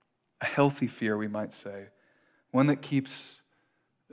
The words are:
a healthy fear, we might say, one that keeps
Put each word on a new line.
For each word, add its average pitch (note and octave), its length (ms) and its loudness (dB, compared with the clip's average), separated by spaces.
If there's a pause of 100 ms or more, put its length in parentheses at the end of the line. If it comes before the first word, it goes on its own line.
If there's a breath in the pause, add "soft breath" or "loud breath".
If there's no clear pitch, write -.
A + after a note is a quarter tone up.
(400)
a - 60 -6
healthy C#3 420 2
fear, G#2+ 300 0
we G#2+ 100 -2
might G#2 240 -4
say, G2 360 -12 (640)
one C3+ 160 6
that C#3+ 140 2
keeps - 600 -4 (720)